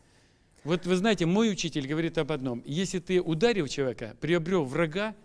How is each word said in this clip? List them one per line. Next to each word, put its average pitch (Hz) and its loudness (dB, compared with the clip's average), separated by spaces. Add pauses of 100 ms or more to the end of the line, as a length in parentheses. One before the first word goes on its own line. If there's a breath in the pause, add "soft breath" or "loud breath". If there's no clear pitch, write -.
(640 soft breath)
Вот 170 -2
вы 180 2
знаете, 185 4
мой 208 4
учитель 151 -4
говорит 160 -2
об 156 0
одном. 127 -4
Если 180 -2
ты 180 0
ударил 165 2
человека, 120 -4
приобрел 165 0
врага 170 -2